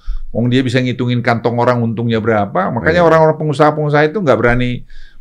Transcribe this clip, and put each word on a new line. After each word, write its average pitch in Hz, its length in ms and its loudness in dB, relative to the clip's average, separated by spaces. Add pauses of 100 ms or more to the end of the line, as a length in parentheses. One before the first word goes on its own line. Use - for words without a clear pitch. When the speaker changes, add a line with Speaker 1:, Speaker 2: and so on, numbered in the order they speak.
(300)
Speaker 1:
wong 113 180 -2
dia 127 140 2
bisa 127 180 0
ngitungin 123 400 -2
kantong 117 360 -2
orang 120 260 0
untungnya 113 380 -2
berapa. 110 500 -2
Makanya 160 320 0
Speaker 2:
Iya. 170 40 4
Speaker 1:
orang-orang 156 320 4
pengusaha-pengusaha 151 680 2
itu 156 140 -2
nggak 131 180 2
berani 123 460 0 (380)